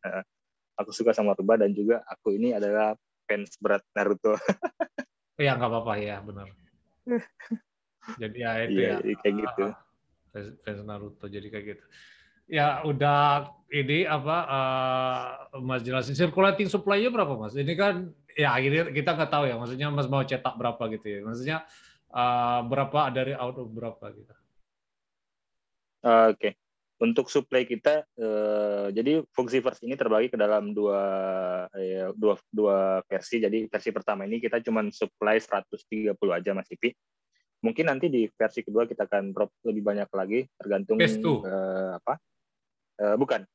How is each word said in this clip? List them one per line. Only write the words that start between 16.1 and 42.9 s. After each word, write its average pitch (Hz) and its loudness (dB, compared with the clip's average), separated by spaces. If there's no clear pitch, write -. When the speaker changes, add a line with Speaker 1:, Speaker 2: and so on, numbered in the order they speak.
Speaker 2:
Circulating 185 2
supply-nya 202 0
berapa, 165 0
Mas? 107 -8
Ini 143 -2
kan, 180 0
ya, 143 4
ini 147 2
kita 147 0
nggak 151 0
tahu 147 2
ya. 120 0
Maksudnya, 123 -6
Mas 143 -2
mau 139 2
cetak 131 -2
berapa 117 -2
gitu 110 -8
ya? 101 -6
Maksudnya, 123 -6
eh, 123 2
berapa 135 0
dari 127 -2
out 127 -6
of 123 -12
berapa 113 -10
gitu? 104 -20
Speaker 1:
Eh, 113 8
oke. 107 -2
Untuk 117 2
supply 127 0
kita, 147 0
eh, 107 0
jadi 135 2
Fungsi 127 0
First 123 -4
ini 123 -4
terbagi 117 2
ke 120 -4
dalam 104 2
dua, 101 2
eh, 92 -4
dua, 107 2
dua 104 2
versi. 110 -2
Jadi, 110 0
versi 113 -4
pertama 101 -4
ini 107 -4
kita 117 -2
cuman 113 0
supply 107 0
seratus - -2
tiga 107 -2
puluh 95 0
aja, 92 -2
Mas 95 -6
Ipi. 104 -2
Mungkin - 0
nanti 147 0
di 117 4
versi 110 -2
kedua 107 0
kita 110 -4
akan 98 -2
drop 104 -2
lebih 107 -2
banyak 101 0
lagi, 98 -2
tergantung, 101 0
Speaker 2:
Phase 165 2
two. 139 0
Speaker 1:
eh, 95 -4
apa? 117 -4